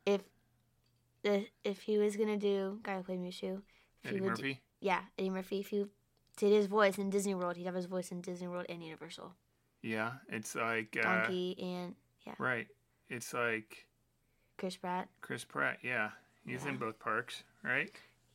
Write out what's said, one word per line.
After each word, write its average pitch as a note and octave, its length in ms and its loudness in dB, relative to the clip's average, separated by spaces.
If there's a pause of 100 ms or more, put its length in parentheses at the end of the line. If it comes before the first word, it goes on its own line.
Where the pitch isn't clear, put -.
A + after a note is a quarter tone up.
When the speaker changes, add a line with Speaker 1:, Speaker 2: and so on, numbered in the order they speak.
Speaker 1:
If, G3 160 4 (1040)
if, G#3 260 4 (160)
if G3 160 -2
he G#3+ 160 2
was G#3 180 6
gonna G#3+ 220 2
do, G3 460 2
guy G3 140 -2
who F#3 60 -4
played F#3 160 -2
Mushu, F#3 420 -4 (420)
if C#3 60 -6
he - 0 -
Speaker 2:
Eddie - 120 0
Speaker 1:
would - 80 2
Speaker 2:
Murphy? C3+ 240 0
Speaker 1:
do, B2+ 60 -12 (280)
yeah, F3+ 140 2 (160)
Eddie F#3+ 140 0
Murphy. F#3+ 280 -2
If G3 100 -4
he G3+ 160 2 (520)
did G3+ 160 6
his G#3 140 8
voice G3 300 6
in G3 120 0
Disney G3 260 2
World, F3 220 -2
he'd F3+ 80 -6
have F3+ 100 -4
his F3+ 120 -2
voice F#3 240 -4
in F3 100 -6
Disney F3+ 260 -6
World F3 220 -6
and E3+ 140 -10
Universal. D#3+ 520 -14 (460)
Speaker 2:
Yeah, A2+ 320 -2 (160)
it's - 260 -6
like, A2+ 420 0
uh, A#2 40 2
Speaker 1:
Donkey A2+ 600 2
and, F3+ 340 -6 (300)
yeah. - 120 -10
Speaker 2:
Right. B2+ 300 -2 (420)
It's - 240 -8
like A#2 540 -2 (680)
Speaker 1:
Chris F#3 200 -6
Pratt. F3+ 320 -4 (100)
Speaker 2:
Chris B2 240 -6
Pratt, C#3 380 0
yeah. A2+ 300 0 (340)
He's B2+ 200 -6
in C#3+ 100 -2
Speaker 1:
Yeah. C3 40 -4
Speaker 2:
both A2 200 -4
parks, A2+ 440 -2 (200)
right? C#3 280 0 (440)